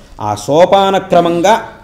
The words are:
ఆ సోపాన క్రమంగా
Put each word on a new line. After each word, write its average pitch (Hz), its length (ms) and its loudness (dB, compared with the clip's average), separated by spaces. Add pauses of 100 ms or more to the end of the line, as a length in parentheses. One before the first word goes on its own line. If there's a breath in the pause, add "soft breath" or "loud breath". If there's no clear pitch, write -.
(200 loud breath)
ఆ 107 140 -4
సోపాన 185 640 2
క్రమంగా 175 640 0 (240)